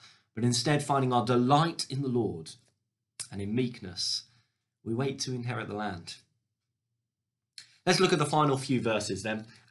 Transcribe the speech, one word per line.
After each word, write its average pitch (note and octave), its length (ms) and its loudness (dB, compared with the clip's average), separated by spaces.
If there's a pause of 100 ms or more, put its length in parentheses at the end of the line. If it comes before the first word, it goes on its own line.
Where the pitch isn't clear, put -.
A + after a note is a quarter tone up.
(360)
but A2 80 -4
instead D3 400 2
finding C3 300 2
our A#2+ 100 4
delight C3 680 2
in C#3 120 -6
the C#3 80 -2
Lord, F#2+ 420 -2 (800)
and G2 80 -8
in G2+ 160 -4
meekness, A#2+ 680 -4 (600)
we A2 100 -4
wait C3+ 260 -2
to C3 140 -6
inherit A#2 360 -6
the G#2 60 -6
land. G2 400 -8 (1700)
Let's F3+ 160 6
look F3+ 100 6
at E3 80 2
the D3 60 2
final D3 320 4
few B2+ 240 0
verses G2+ 420 -2
then, A2 220 -6 (260)